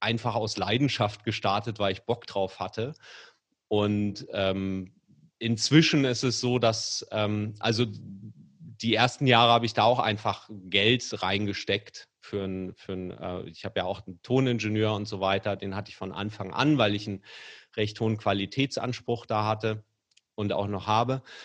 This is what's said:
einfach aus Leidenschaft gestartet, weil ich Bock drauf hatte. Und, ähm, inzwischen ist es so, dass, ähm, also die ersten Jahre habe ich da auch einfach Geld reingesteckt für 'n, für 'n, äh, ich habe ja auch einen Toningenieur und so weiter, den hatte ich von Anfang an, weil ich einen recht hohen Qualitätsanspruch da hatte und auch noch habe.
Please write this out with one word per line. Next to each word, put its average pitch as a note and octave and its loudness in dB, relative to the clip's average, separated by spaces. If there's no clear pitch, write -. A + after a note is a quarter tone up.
einfach A2+ -2
aus A2 -2
Leidenschaft G#2+ 0
gestartet, G#2 -2
weil G2 2
ich F#2+ -6
Bock - -2
drauf - -2
hatte. A2 -6
Und, G#2 2
ähm, F#2+ -2
inzwischen C#3 4
ist B2 0
es B2 0
so, B2 2
dass, A2+ 0
ähm, G#2 -2
also A2+ 2
die - -6
ersten B2 2
Jahre A#2 8
habe A#2 4
ich A2 -4
da A2 4
auch A#2+ 6
einfach G#2 -2
Geld G2+ 0
reingesteckt G2+ -4
für G2 -6
'n, F#2 -6
für - -12
'n, F#2 -8
äh, F2+ -8
ich - -20
habe F#2+ -4
ja F2 0
auch F#2+ -6
einen F2 -14
Toningenieur A2 2
und G#2 -4
so G#2 -8
weiter, G2 0
den G2 -8
hatte G#2 -8
ich - -20
von F#2+ -8
Anfang G2+ -6
an, C#3+ 4
weil G#2 4
ich G#2 -4
einen G2 -8
recht G#2+ -2
hohen A2 0
Qualitätsanspruch A#2 -2
da G#2+ 2
hatte G#2+ -2
und G#2 -2
auch G2+ 0
noch G2 -4
habe. A#2+ 2